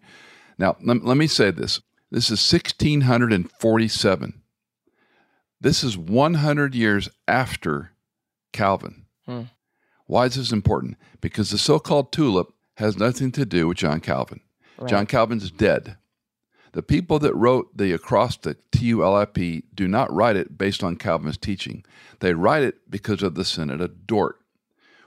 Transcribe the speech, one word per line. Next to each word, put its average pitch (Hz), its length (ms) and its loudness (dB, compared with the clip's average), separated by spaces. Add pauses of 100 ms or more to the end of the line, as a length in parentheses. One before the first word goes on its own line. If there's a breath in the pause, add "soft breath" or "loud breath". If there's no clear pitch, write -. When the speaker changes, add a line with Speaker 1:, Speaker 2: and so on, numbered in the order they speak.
(560 loud breath)
Speaker 1:
Now, 92 240 0
lem-, 120 240 0
let 127 120 2
me 156 100 4
say 113 240 2
this. - 300 -4 (320)
This - 180 -2
is 107 100 0
sixteen 151 600 0
hundred 120 300 4
and 90 180 2 (100)
forty-seven. 110 800 0 (1200)
This 143 220 0
is 110 160 -4
one 120 360 2
hundred 147 420 0
years 104 320 2 (180)
after 90 640 -2 (600)
Calvin. 98 540 -2 (200)
Speaker 2:
Hmm. 123 160 -10 (640)
Speaker 1:
Why 120 200 2
is 123 100 -4
this 120 160 -4
important? 95 440 0 (240 soft breath)
Because - 300 -4
the 101 80 -2
so-called 147 540 0
tulip 104 400 0 (240)
has 107 200 0
nothing 127 360 -2
to 143 120 -2
do 87 220 0
with 85 120 -2
John 78 220 0
Calvin. 65 400 -4 (380 soft breath)
Speaker 2:
Right. 127 100 -10
Speaker 1:
John 104 180 2
Calvin's 113 440 0
dead. - 460 0 (760 soft breath)
The 82 100 -8
people 160 380 0
that 147 140 2
wrote 120 420 2
the 98 160 0
acrostic 101 640 -2 (120)
T 120 160 2
U 113 160 2
L 95 140 4
I 104 80 2
P 85 400 -6 (100)
do 95 140 -2
not 107 240 0
write 104 240 2
it 82 220 -6
based 98 260 -2
on 85 120 -4
Calvin's 78 420 -4
teaching. - 460 -8 (360 soft breath)
They 90 140 2
write 113 280 2
it - 280 -4
because 98 320 -4
of 90 120 -2
the 90 120 -4
Synod 76 340 -6
of 87 260 -8
Dort, 101 300 0 (720 soft breath)